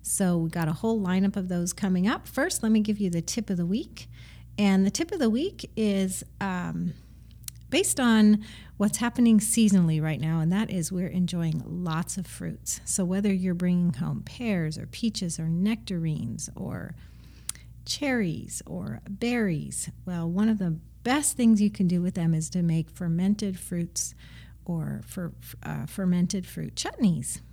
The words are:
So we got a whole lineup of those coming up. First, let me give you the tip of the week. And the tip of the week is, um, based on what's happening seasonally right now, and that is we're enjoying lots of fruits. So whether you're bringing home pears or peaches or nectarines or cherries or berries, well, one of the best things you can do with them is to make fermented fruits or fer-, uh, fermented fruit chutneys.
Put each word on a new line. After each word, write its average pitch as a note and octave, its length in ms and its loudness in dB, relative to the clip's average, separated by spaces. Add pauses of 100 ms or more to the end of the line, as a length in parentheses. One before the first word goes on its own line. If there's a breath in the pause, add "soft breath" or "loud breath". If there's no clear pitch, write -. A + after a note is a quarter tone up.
So F3+ 380 2
we E3 100 2
got E3 180 0
a D#3 60 0
whole A3+ 260 0
lineup G3 360 2
of F#3 140 -4
those F3 220 0
coming F#3 360 2
up. - 200 -2
First, - 360 -2
let A3 80 2
me A3 80 6
give G#3 180 0
you G3+ 140 0
the E3+ 100 0
tip G#3 300 -4
of F#3 60 0
the E3+ 100 0
week. - 420 -4 (480 loud breath)
And F#3+ 300 4
the - 20 4
tip E4 220 -2
of G4 80 -4
the B3 100 4
week C#4 460 -2
is, G3 480 0 (180)
um, F3 540 -4 (760 loud breath)
based E4 300 2
on G#3+ 440 8 (340 loud breath)
what's G#3 200 2
happening A#3 400 6
seasonally F#3+ 640 6
right D#3 180 0
now, D#3+ 200 2
and D#3+ 120 4
that G3+ 200 0
is E3+ 200 -2
we're F#3 140 -2
enjoying E3+ 580 0
lots E3+ 540 -4
of F#3 80 -6
fruits. - 580 -10
So - 220 -2
whether G3 260 0
you're F#3 220 0
bringing F3 400 2
home - 320 -4
pears E3+ 540 -4
or - 80 -10
peaches G3+ 520 -4
or D#3+ 80 -2
nectarines E3 1080 -2
or - 400 -8 (920 loud breath)
cherries A#3+ 800 -4
or G#3+ 420 -8
berries, F#3+ 840 -2 (160)
well, E3+ 200 -2
one G3 220 2
of G#3+ 80 2
the E3+ 220 -2 (240)
best C#4+ 340 0
things A3+ 240 6
you G#3 80 4
can G3+ 180 0
do F3 140 2
with F3+ 140 -2
them E3 180 2
is D#3 160 0
to F3+ 140 0
make E3 260 2
fermented F#3 680 0
fruits - 560 -6 (520 loud breath)
or D3+ 380 -4
fer-, F3 260 -8 (300)
uh, D3+ 240 -6
fermented F3+ 580 0
fruit - 300 -8
chutneys. F#3+ 680 0 (120)